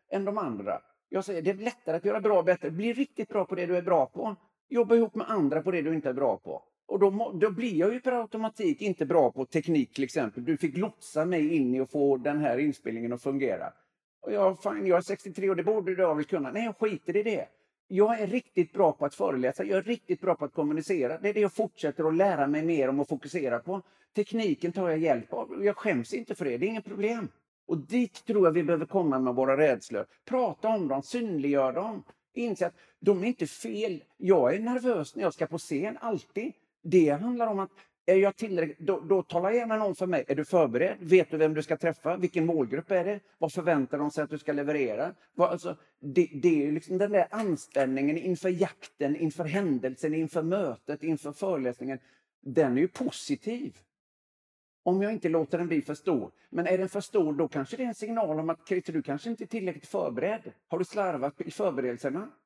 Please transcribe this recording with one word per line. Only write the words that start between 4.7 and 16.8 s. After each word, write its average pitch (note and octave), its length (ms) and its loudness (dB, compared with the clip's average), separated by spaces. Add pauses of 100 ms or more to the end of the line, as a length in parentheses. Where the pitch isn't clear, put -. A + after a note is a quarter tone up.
ihop A#3 200 4
med A3 160 -4
andra D#3 300 2
på F3+ 100 0
det F3 100 0
du D#3 140 0
inte D3 140 -2
är B2+ 40 0
bra B2+ 240 0
på. D2+ 260 -10 (240)
Och G3+ 120 0
då G3 120 6
må-, A3 200 -2
då G3+ 200 2
blir G#3 240 -4
jag F3+ 180 2
ju B3 60 -4
per B3+ 120 -2
automatik A3 680 -2
inte F#3+ 240 -2
bra C#3 260 4
på C3 140 -4
teknik, D3+ 480 0
till C#3 100 -4
exempel. B2 420 -4
Du D3+ 120 0
fick D3+ 200 -4
lotsa F3+ 480 -4
mig E3 300 0
in B2+ 200 2
i C3 40 0
att C3 120 -4
få C#3 260 2
den D3 220 -2
här C3 180 0
inspelningen A#2+ 560 -2
att B2 80 -6
fungera. C3+ 520 -2 (480)
Och G#3 120 -6
jag, F#3+ 280 2
fan, G#3 260 -4
jag F3+ 100 6
är F#3 40 0
sextiotre G3 480 -4
och F#3+ 60 2
det F3 80 -2
borde G3 280 0
jag F3+ 240 2
väl D3+ 100 -2
kunna. C#3+ 260 -2
Nej, G#3+ 140 -4
jag A3 120 -6
skiter G3 400 -2